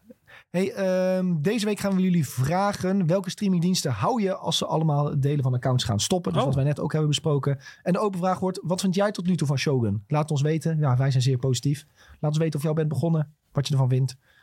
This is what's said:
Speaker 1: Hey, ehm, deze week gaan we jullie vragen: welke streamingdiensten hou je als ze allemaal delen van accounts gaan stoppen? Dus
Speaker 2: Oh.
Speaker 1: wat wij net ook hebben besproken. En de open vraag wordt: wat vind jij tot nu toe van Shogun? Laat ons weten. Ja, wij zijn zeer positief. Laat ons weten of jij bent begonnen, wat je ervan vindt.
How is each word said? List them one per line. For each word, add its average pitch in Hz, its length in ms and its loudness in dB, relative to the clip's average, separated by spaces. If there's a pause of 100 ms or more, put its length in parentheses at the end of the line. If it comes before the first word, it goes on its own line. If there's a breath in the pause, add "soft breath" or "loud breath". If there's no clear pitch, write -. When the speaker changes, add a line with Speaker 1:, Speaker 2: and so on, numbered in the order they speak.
(500 loud breath)
Speaker 1:
Hey, 185 220 0
ehm, 185 680 0
deze 202 260 0
week 208 120 0
gaan 196 180 0
we 185 60 2
jullie 175 260 2
vragen: 185 760 0
welke 185 240 0
streamingdiensten 180 600 0
hou 196 300 -2
je 190 120 0
als - 240 -4
ze - 80 -4
allemaal 147 540 0
delen 143 220 0
van 127 120 0
accounts 127 300 0
gaan 101 160 0
stoppen? 185 320 -2
Dus 165 80 2
Speaker 2:
Oh. 254 60 2
Speaker 1:
wat 135 100 0
wij 135 80 2
net 147 160 0
ook 147 120 -2
hebben 156 180 2
besproken. 143 480 0 (240 loud breath)
En 180 100 0
de 190 60 0
open 202 200 -2
vraag 185 200 0
wordt: 185 240 -4
wat 185 180 -2
vind 185 140 0
jij 202 160 2
tot 185 160 -6
nu 180 100 2
toe 147 100 0
van 139 120 2
Shogun? 117 480 0
Laat 151 240 0
ons 143 120 0
weten. 156 360 0
Ja, 135 180 2
wij 135 140 2
zijn 127 120 2
zeer 131 160 2
positief. 135 480 -2 (240 soft breath)
Laat - 200 -4
ons 151 80 0
weten 160 200 0
of 139 60 -4
jij 156 80 0
bent 156 160 0
begonnen, 160 460 0 (180)
wat 139 140 -2
je 147 60 -4
ervan 131 160 2
vindt. 131 280 0 (260 soft breath)